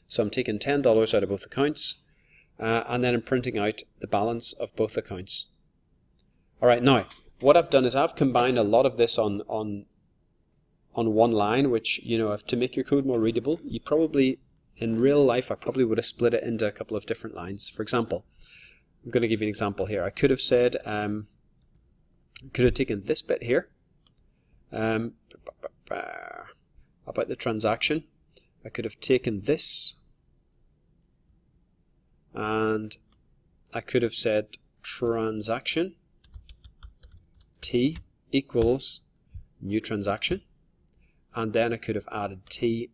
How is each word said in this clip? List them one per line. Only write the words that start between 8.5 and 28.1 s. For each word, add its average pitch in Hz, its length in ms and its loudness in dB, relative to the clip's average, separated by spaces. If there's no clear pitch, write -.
a 110 60 4
lot 117 220 6
of 123 100 -2
this 117 200 4
on, 104 260 0
on, 104 420 -6
on 113 180 0
one 113 160 6
line, 113 400 2
which, - 320 0
you 113 160 -2
know, 107 140 0
if, 104 140 -8
to 127 100 -2
make 123 180 -2
your 135 100 -2
code 139 220 2
more 123 140 0
readable, 117 440 0
you 240 140 -8
probably, 143 600 2
in 113 240 -2
real 143 240 6
life, 127 280 2
I - 20 -4
probably - 300 0
would 110 140 2
have 110 60 0
split 117 300 2
it - 80 0
into 113 240 -2
a 101 60 -4
couple - 240 -8
of 101 100 -8
different - 300 -8
lines. 95 320 -8
For - 140 -8
example, 113 420 -2
I'm 120 80 -8
gonna 117 160 2
give 107 120 0
you 107 60 -2
an 107 40 -2
example 101 360 -4
here. 98 160 -4
I 95 80 -4
could - 200 2
have 127 100 0
said, 123 440 2
um, 107 440 -4
could 123 120 2
have 117 100 4
taken 107 300 -2
this - 180 0
bit - 220 -4
here, 123 240 0
um, 110 400 -2
about - 220 -4
the 131 80 -8
transaction. 113 640 -2